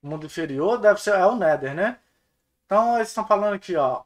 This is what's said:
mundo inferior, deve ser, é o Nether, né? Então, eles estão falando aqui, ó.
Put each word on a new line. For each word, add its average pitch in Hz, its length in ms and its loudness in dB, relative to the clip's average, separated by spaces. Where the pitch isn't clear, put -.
mundo 151 240 -12
inferior, 156 520 -4
deve 208 240 4
ser, 208 120 0
é 185 120 4
o 226 100 4
Nether, 143 380 0
né? 208 240 -4
Então, 233 300 2
eles 226 140 -2
estão 208 160 -6
falando 208 280 2
aqui, 190 220 -8
ó. 131 300 0